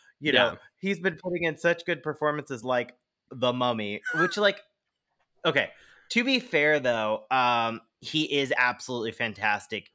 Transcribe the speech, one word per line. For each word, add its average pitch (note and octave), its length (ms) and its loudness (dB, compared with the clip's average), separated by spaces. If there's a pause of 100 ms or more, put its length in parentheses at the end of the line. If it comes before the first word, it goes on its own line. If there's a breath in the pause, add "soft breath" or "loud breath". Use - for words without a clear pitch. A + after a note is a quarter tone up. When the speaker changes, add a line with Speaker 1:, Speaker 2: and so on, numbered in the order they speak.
(180 soft breath)
Speaker 1:
you C#3+ 140 0
know, B2+ 180 6
Speaker 2:
Yeah. - 40 -8 (260 soft breath)
Speaker 1:
he's F#3+ 180 -2
been F3 160 -2
putting F3 300 -6
in D#3+ 140 -2
such E3+ 280 0
good D#3 160 -4
performances D3 640 -4
like B2 320 -2 (340)
The B2 220 0
Mummy, A2+ 480 -2 (160)
which, - 200 0
like, G#3 220 2 (840)
okay, D3 240 2 (420 soft breath)
to A#3 140 2
be C4 160 2
fair, D3+ 400 2
though, A2 500 0
um, A#2+ 520 2 (180)
he D#3 240 -2 (120)
is C3+ 200 0
absolutely A#2+ 560 -2
fantastic G#2+ 840 -4